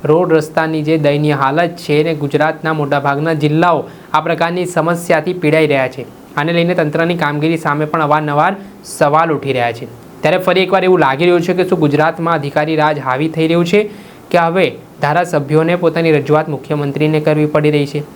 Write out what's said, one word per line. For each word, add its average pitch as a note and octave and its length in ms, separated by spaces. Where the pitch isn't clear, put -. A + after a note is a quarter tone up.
રોડ E3 300
રસ્તાની D#3+ 480
જે D#3+ 160
દયનીય D3 360
હાલત C#3+ 360
છે D3+ 340
ને D#3+ 120
ગુજરાતના D3 580
મોટાભાગના C#3+ 600
જિલ્લાઓ D3+ 500
આ D3+ 80
પ્રકારની E3+ 440
સમસ્યાથી E3+ 680
પીડાઈ D#3 340
રહ્યા C3+ 200
છે. B2 180
આને D#3 160
લઈને E3+ 200
તંત્રની E3 420
કામગીરી D#3 420
સામે D3+ 280
પણ D#3+ 160
અવારનવાર D3+ 540
સવાલ D#3 460
ઉઠી C#3 220
રહ્યા A#2+ 180
છે. A#2 160
ત્યારે E3 160
ફરી F3+ 240
એકવાર F#3 220
એવું F#3 160
લાગી C#3 240
રહ્યું F3 180
છે F3 120
કે F3+ 120
શું F3+ 140
ગુજરાતમાં D#3+ 540
અધિકારી D3+ 420
રાજ D3+ 240
હાવી C3 300
થઈ D#3+ 180
રહ્યું E3+ 180
છે G#3 240
કે F3 60
હવે E3+ 380
ધારાસભ્યોને D#3+ 760
પોતાની E3 360
રજૂઆત D3+ 380
મુખ્યમંત્રીને D3 720
કરવી D3+ 260
પડી D3+ 260
રહી D3 140
છે? C#3+ 180